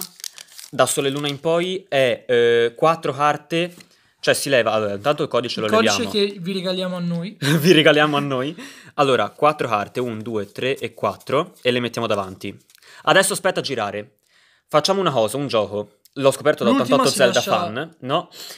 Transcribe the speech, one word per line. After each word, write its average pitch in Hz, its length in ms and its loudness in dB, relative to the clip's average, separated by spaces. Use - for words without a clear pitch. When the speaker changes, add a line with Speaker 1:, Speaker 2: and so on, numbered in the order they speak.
Speaker 1:
da 127 140 0
Sole 139 240 -2
e - 20 -4
Luna 147 160 -6
in 139 120 -6
poi, 175 500 -2
è, 131 380 0
eh, 117 480 2
quattro 160 380 0
carte, 147 600 -2
cioè 139 120 4
si - 160 -6
leva, 117 220 4
allora, 107 220 0
intanto 143 300 -2
il 131 60 -4
codice 120 300 -2
Speaker 2:
Il 110 100 -2
Speaker 1:
lo - 60 -4
Speaker 2:
codice 220 280 2
Speaker 1:
leviamo. 202 80 -8
Speaker 2:
che 202 280 -2
vi 175 140 -6
regaliamo 185 420 -4
a 180 40 -6
noi. 175 380 -6
Speaker 1:
<laughs> - 60 -12
Vi 165 140 4
regaliamo 151 440 6
a 143 40 0
noi. 139 340 -4
Allora, 123 340 2
quattro 147 380 0
carte, 104 320 -4
un, 117 220 -4
due, 107 300 -6
tre 127 260 -4
e 113 160 -10
quattro, 127 680 -4
e 123 100 0
le 123 80 0
mettiamo 117 280 -4
davanti. 98 480 -4
Adesso 185 300 4
aspetta 180 260 -2
a 139 40 -2
girare. 104 540 -8
Facciamo 190 340 2
una 170 100 0
cosa, 113 260 0
un 143 100 -4
gioco. 104 500 -2
L'ho 135 180 2
scoperto 147 320 0
da - 60 4
Speaker 2:
L'ultima 269 320 2
Speaker 1:
ottantotto 247 80 2
Speaker 2:
si - 80 -2
Speaker 1:
Zelda 123 220 4
Speaker 2:
lascia - 120 -2
Speaker 1:
fan, 113 500 -4
no? 139 280 -4